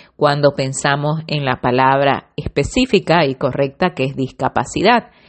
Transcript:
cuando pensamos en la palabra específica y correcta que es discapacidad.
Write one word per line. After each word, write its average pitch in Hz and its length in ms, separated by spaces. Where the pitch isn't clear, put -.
cuando 143 380
pensamos 143 720
en 147 160
la 127 160
palabra 131 760
específica 170 880
y 135 120
correcta 139 580
que 135 100
es 135 120
discapacidad. 143 920